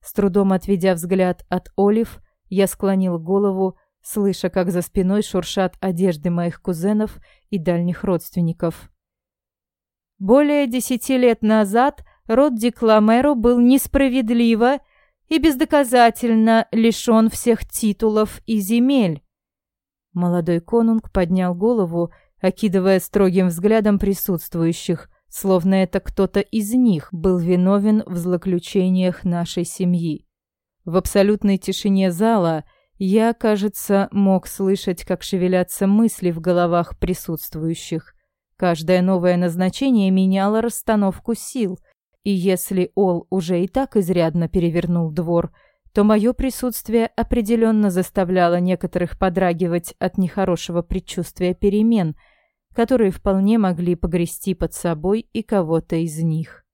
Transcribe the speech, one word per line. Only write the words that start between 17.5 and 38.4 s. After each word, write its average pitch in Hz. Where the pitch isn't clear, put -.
титулов 214
и 220
земель». 220
Молодой 175
конунг 226
поднял 180
голову, 175
окидывая 185
строгим 185
взглядом 202
присутствующих, 170
словно 190
это 190
кто-то -
из 208
них 233
был 180
виновен 196
в 180
злоключениях 180
нашей 170
семьи. 175
В 170
абсолютной 202
тишине 190
зала – 175
Я, 214
кажется, 202
мог 190
слышать, 196
как 180
шевелятся 180
мысли 202
в 165
головах 175
присутствующих. 165